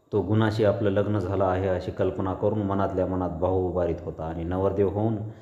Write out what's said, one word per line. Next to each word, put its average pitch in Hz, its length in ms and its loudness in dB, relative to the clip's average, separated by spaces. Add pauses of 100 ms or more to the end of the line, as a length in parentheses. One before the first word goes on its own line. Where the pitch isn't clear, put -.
(120)
तो 104 100 2
गुणाशी 107 420 2
आपलं 101 260 4
लग्न 104 280 0
झालं 95 260 0
आहे 92 240 0
अशी 90 220 -2
कल्पना 95 440 -2
करून 107 280 0
मनातल्या 95 440 0
मनात 90 240 -2
भाऊ 90 380 0
उभारीत 85 320 0
होता 82 240 -8
आणि 82 200 -6
नवरदेव 95 440 0
होऊन 107 280 0 (260)